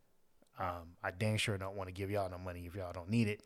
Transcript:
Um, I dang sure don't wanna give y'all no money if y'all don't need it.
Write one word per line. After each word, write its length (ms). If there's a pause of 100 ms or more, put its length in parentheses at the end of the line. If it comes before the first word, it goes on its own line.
(600)
Um, 440
I 80
dang 240
sure 200
don't 200
wanna 160
give 180
y'all 180
no 100
money 280
if 80
y'all 180
don't 180
need 180
it. 180